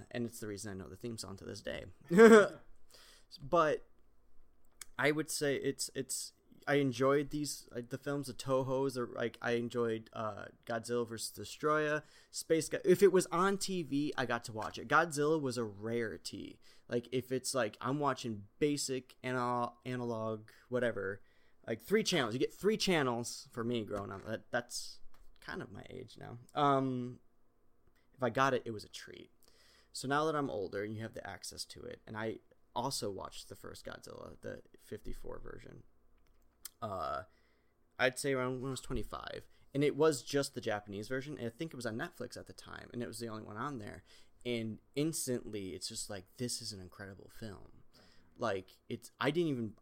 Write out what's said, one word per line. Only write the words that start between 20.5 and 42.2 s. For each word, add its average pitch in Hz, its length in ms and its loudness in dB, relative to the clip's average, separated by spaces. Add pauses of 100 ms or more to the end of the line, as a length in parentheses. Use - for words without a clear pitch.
whatever, 110 520 0 (460)
like, 117 160 -4
three 214 220 4
channels. 131 280 2
You 123 80 -2
get - 140 0
three 208 220 2
channels 131 760 2
for 113 120 -4
me 117 200 0
growing 101 280 -6
up. 95 120 -10
That, 107 180 -6 (100)
that's - 480 -4 (400)
kind - 220 -8
of 104 100 -10
my 98 180 -12
age - 280 -12
now. 107 200 -12 (160)
Um, 135 640 2 (960)
if - 60 -4
I 123 80 2
got 135 240 4
it, 117 100 0
it 117 60 -6
was 104 140 -8
a - 40 -18
treat. - 420 -16 (640)
So - 140 -8
now 147 200 4
that 156 100 2
I'm 143 120 0
older 101 360 -4
and 107 100 -6
you 110 80 -6
have 110 120 -8
the - 120 -10
access - 400 -10
to - 160 -16
it, 80 240 -12
and 110 100 -10
I 110 220 -2 (360)
also 117 360 0
watched 90 380 -10
the 101 80 -14
first - 300 -14
Godzilla, - 560 -14
the 107 180 -10 (240)
fifty-four - 580 -8
version, - 400 -14 (1000)
uh, 80 400 -4 (760)
I'd 127 200 2
say 139 160 0
around 127 260 -2
when 135 80 -6
I - 20 -4
was 127 120 -6
twenty-five, - 600 -6 (320)
and 139 80 4
it 143 140 4
was 147 260 4
just 139 320 0
the 120 60 -6
Japanese 104 480 -4
version, 135 300 -6
and 117 80 -6
I 117 40 -2
think 165 220 -8
it 143 40 -12
was 123 100 -8
on 110 100 -4
Netflix 143 400 -8